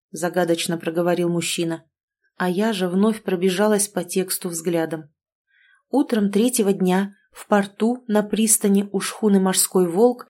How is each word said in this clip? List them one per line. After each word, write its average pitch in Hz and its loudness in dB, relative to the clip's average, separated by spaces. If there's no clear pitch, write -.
загадочно 170 -2
проговорил 175 0
мужчина. 165 -4
А 180 -2
я 202 0
же 185 -2
вновь 202 0
пробежалась 190 0
по 180 -6
тексту 185 -4
взглядом. 160 -4
Утром 226 0
третьего 208 2
дня 185 0
в - -20
порту 214 0
на 214 2
пристани 208 2
у 208 -2
шхуны 202 2
"Морской 185 2
волк" 240 2